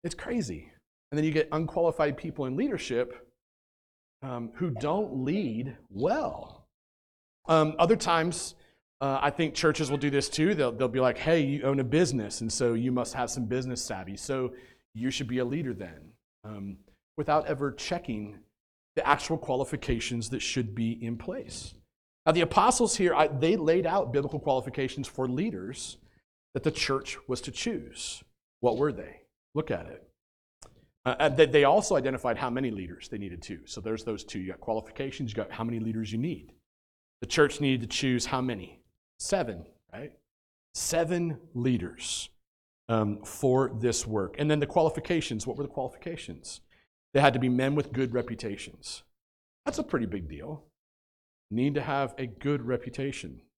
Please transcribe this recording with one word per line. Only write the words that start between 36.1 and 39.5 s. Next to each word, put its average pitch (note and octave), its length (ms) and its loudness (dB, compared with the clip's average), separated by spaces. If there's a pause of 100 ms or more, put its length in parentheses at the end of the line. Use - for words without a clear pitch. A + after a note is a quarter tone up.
you A2 60 -4
need. D#3 340 -6 (720)
The - 60 -10
church - 340 4
needed C3 180 2
to A2+ 80 -6
choose B2 380 0
how B2+ 160 -2
many? A#2 400 -6 (360)
Seven, A2+ 480 -2 (280)